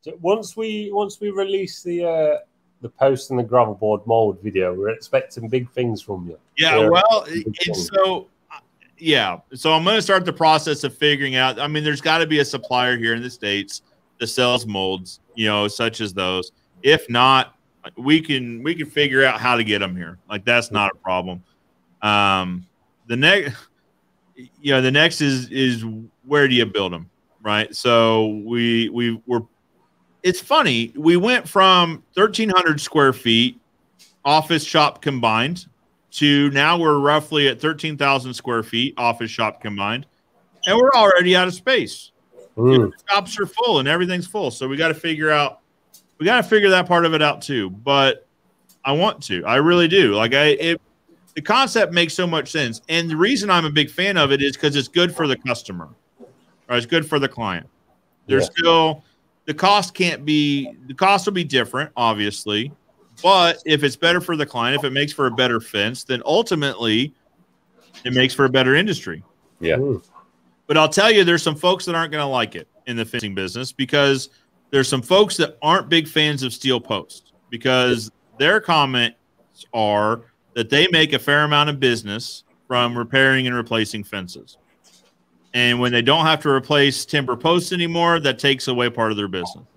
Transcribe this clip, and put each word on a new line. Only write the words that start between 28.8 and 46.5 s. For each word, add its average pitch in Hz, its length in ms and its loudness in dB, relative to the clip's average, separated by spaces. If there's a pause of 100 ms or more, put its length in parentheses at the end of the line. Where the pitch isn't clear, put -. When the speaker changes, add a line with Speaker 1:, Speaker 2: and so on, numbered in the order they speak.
Speaker 2:
we 117 360 -4
were, 120 160 -2 (840)
it's 180 160 0
funny. 139 560 0
We 160 200 4
went 220 320 0
from 180 540 4 (140)
thirteen 214 320 -2
hundred 170 320 2
square 143 320 2
feet, 120 480 0 (640)
office 156 400 2
shop 147 360 2
combined, 127 680 -2 (460)
to 143 380 2
now 147 260 2
we're 156 220 2
roughly 147 480 2
at 123 140 -2
thirteen 156 360 -4
thousand 135 380 -2
square 117 300 -4
feet, 120 340 -4
office 117 320 -2
shop 110 320 -6
combined, 104 440 -8 (600)
and 190 100 2
we're 254 160 6
already 185 440 6
out 180 100 4
of 180 80 -6
space. - 560 -4 (460)
Speaker 1:
Mm. 120 360 4 (160)
Speaker 2:
Shops 202 300 -2
are 202 80 -2
full 214 320 0
and 131 80 0
everything's 180 400 -2
full, 180 240 -6
so - 160 -10
we 135 100 -6
gotta 160 180 0
figure 156 360 -4
out, 147 300 0 (580)
we 156 80 -2
gotta 233 160 4
figure 208 280 4